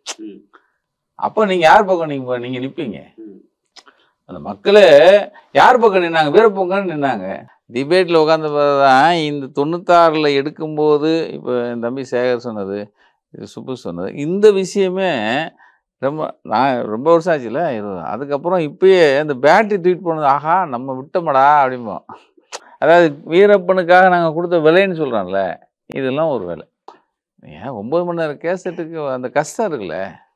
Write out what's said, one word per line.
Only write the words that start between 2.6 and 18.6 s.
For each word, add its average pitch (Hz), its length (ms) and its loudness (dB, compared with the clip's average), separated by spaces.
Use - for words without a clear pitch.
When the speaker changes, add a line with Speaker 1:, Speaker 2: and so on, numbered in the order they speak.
Speaker 1:
ம். 101 520 -20
Speaker 2:
அந்த 82 160 -16
மக்களே 180 880 6
யார் 214 280 6
பக்கம் 196 240 2
நின்னாங்க? 160 340 0
வீரப்பங்கன்னு 196 580 0
நின்னாங்க. 127 580 -6
டிபேட்ல 165 420 0
உட்கார்ந்த 156 320 2
பிறகுதான் 143 680 4
இந்த 147 520 -4
தொண்ணூத்தாறுல 170 480 2
எடுக்கும்போது, 151 1200 0
இப்ப - 180 -10
என் 120 280 -4
தம்பி 123 320 -8
சேகர் 123 240 -2
சொன்னது, 104 580 -10
இது - 180 -18
சுப்பு 117 280 -14
சொன்னது, 90 380 -10
இந்த 190 380 0
விஷயமே 185 920 -4
ரொம்ப, 151 440 -8
நான் 123 400 -2
ரொம்ப 117 300 -4
வருஷம் 165 240 0
ஆச்சுல, 135 380 -6
இருபது. 101 260 -8
அதுக்கப்புறம் 139 600 -4
இப்பயே 156 600 4